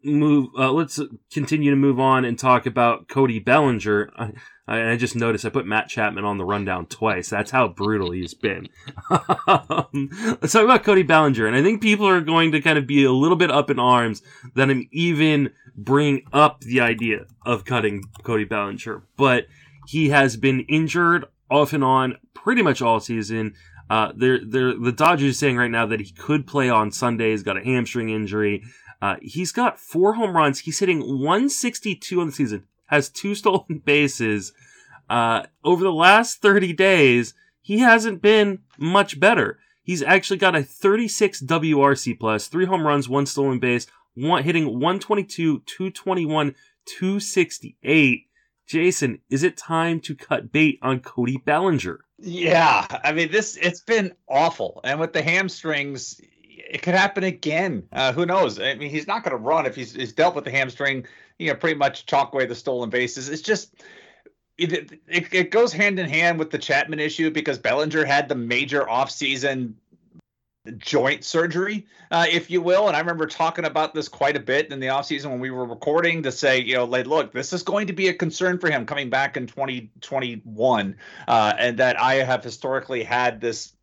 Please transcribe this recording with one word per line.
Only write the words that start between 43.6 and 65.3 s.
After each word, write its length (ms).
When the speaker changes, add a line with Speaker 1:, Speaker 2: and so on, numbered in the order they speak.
Speaker 1:
base, 260
one, 280
hitting 380
one 180
twenty-two, 680
two 240
twenty-one, 640
two 360
sixty-eight. 1040
Jason, 540
is 140
it 120
time 440
to 160
cut 340
bait 320
on 160
Cody 460
Bellinger? 560
Speaker 2:
Yeah, 640
I 80
mean, 180
this, 280
it's 240
been 300
awful. 540
And 160
with 140
the 100
hamstrings, 960
it 340
could 120
happen 280
again. 680
Uh, 200
who 140
knows? 320
I 160
mean, 160
he's 160
not 160
gonna 140
run 300
if 100
he's, 160
he's 200
dealt 220
with 100
the 60
hamstring, 560
you 80
know, 80
pretty 220
much 300
chalk 280
away 120
the 100
stolen 340
bases. 380
It's 140
just, 300
it, 480
it, 260